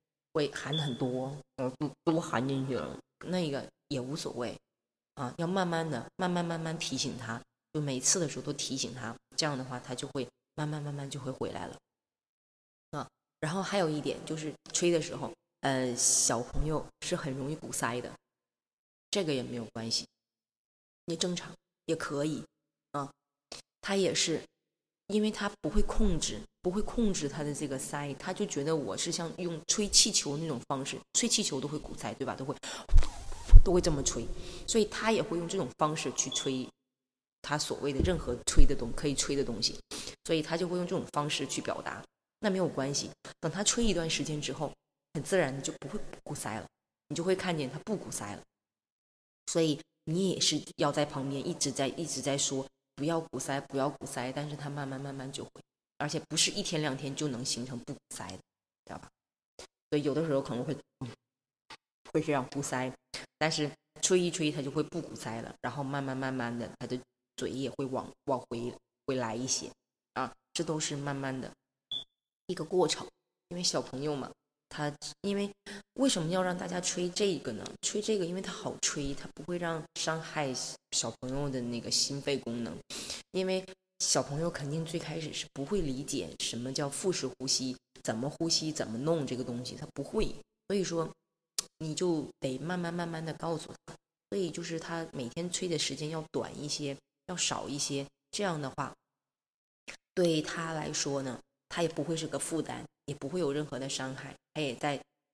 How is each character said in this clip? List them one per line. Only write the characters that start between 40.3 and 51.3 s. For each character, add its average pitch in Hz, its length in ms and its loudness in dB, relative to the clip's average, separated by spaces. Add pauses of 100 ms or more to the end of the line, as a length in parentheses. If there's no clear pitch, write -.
以 156 40 2
他 165 160 -2
就 175 120 0
会 180 100 -2
用 175 80 -2
这 180 100 -2
种 139 160 -2
方 147 160 0
式 147 180 -2
去 - 140 -4
表 - 220 -4
达。 - 180 -8 (380)
那 214 120 0
没 190 80 2
有 175 100 2
关 139 240 -2
系， - 180 -4 (300)
等 160 100 -2
他 185 120 -4
吹 233 220 2
一 208 80 6
段 165 160 0
时 151 160 -2
间 151 160 -4
之 - 120 -4
后， 143 200 -6 (420)
很 151 80 -2
自 190 140 0
然 139 180 4
的 139 60 -6
就 151 200 -4
不 139 80 -8
会 208 100 -6 (240)
鼓 151 120 -8
腮 110 260 -4
了， - 60 -10 (420)
你 147 80 -6
就 165 80 0
会 185 120 4
看 185 200 0
见 131 140 -2
他 151 100 -8
不 214 160 -2
鼓 - 140 -8
腮 - 260 -6
了。 - 60 -14 (1040)
所 170 140 2
以 156 200 4 (240)
你 180 260 2
也 - 100 0
是 - 220 2 (140)
要 147 140 2
在 147 140 2
旁 139 240 -4
边 139 180 -4